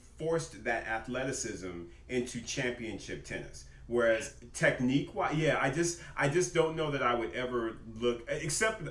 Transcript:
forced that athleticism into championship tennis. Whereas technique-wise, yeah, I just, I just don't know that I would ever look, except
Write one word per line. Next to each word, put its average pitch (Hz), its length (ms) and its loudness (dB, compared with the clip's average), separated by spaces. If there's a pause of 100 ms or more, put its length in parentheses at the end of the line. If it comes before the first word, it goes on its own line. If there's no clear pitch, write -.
(200)
forced 156 420 -2
that 117 240 -2
athleticism 104 960 -4 (260)
into 123 340 -2
championship 117 840 -4
tennis. - 400 -10 (220)
Whereas 117 480 4 (200)
technique-wise, 143 800 2
yeah, 156 260 4
I 139 80 2
just, 165 300 0 (180)
I 147 120 4
just 175 260 4
don't 160 220 4
know 151 160 0
that 135 100 0
I 123 100 4
would 113 220 0
ever 123 440 -2 (200)
look, 120 300 2
except 156 640 0